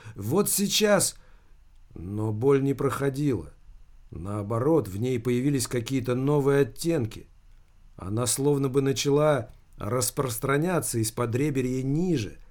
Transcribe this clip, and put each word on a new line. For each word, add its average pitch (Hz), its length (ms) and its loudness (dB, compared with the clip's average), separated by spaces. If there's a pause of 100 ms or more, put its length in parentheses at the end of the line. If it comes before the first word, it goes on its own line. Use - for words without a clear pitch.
(160)
вот 151 340 0
сейчас". 202 680 2 (760)
Но 104 360 -4
боль 135 320 4
не 139 100 2
проходила. 135 800 -2 (600)
Наоборот, 104 800 0
в 92 80 -8
ней 123 220 0
появились 123 480 0
какие-то 123 480 -2
новые 139 480 2
оттенки. - 640 -4 (680)
Она 107 300 -4
словно 139 420 0
бы 131 140 2
начала 139 720 2 (260)
распространяться 131 1200 -2
из 110 120 0
подреберья 127 680 -2
ниже, 135 560 0 (140)